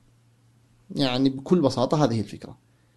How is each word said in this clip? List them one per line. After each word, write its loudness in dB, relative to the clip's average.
يعني 0
بكل 0
بساطة 2
هذه 0
الفكرة. -10